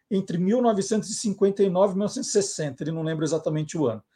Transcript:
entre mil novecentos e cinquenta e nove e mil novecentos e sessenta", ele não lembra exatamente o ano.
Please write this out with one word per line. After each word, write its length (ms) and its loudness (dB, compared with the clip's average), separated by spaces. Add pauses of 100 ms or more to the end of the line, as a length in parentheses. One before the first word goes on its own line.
entre 280 -2
mil 240 4
novecentos 480 2
e 40 -6
cinquenta 480 0
e 80 4
nove 240 4
e 20 -4
mil 80 0
novecentos 260 -4
e 40 -6
sessenta", 500 -2
ele 80 -4
não 120 -4
lembra 200 -2
exatamente 540 -2
o 80 2
ano. 180 -2 (120)